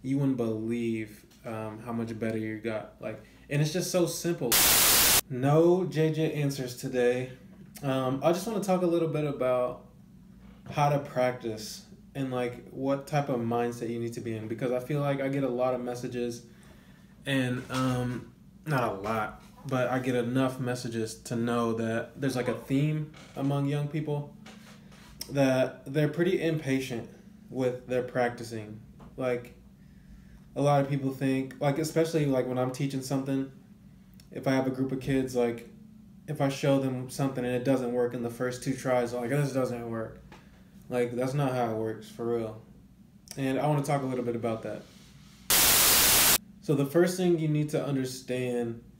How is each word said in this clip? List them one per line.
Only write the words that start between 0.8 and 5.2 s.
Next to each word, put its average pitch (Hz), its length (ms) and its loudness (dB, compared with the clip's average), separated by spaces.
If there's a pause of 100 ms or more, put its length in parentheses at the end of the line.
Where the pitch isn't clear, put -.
um, 110 400 -8
how 120 80 -6
much 113 260 -4
better 113 180 -2
you 110 200 -4
got. 107 420 -6
Like, 107 240 -10 (260)
and 147 120 2
it's 151 100 2
just 180 200 -2
so 175 140 4
simple. 160 460 -2 (800)